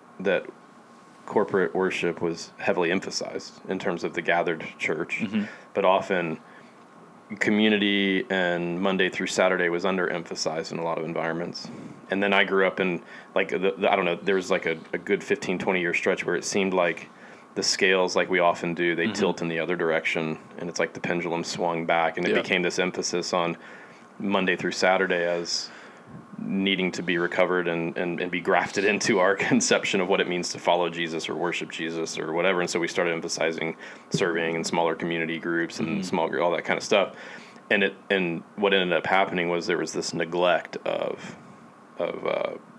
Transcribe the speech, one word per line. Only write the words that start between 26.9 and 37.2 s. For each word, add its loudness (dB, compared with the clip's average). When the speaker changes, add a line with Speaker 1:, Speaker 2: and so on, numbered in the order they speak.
Speaker 1:
to -6
be 0
recovered 2
and, -2
and, -2
and -2
be -2
grafted 2
<laughs> 4
into 2
our 4
conception 2
of 0
what 4
it 0
means -2
to -8
follow 4
Jesus -4
or -4
worship -4
Jesus -6
or -4
whatever. 2
And -2
so -2
we 0
started 0
emphasizing -2
serving 0
in -2
smaller 0
community -2
groups -2
and -2
Speaker 2:
Mm-hmm. -2
Speaker 1:
small -2
group, 0
all 4
that -2
kind 0
of -4
stuff. 2